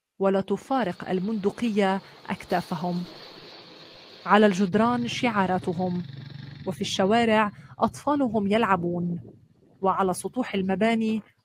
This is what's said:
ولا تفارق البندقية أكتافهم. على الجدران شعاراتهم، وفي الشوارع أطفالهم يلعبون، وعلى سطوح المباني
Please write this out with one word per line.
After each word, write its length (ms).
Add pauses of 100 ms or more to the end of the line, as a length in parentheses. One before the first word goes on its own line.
(200)
ولا 220
تفارق 680
البندقية 920 (280)
أكتافهم. 760 (1200)
على 200
الجدران 640
شعاراتهم، 960 (640)
وفي 140
الشوارع 680 (280)
أطفالهم 680
يلعبون، 720 (640)
وعلى 320
سطوح 400
المباني 680 (240)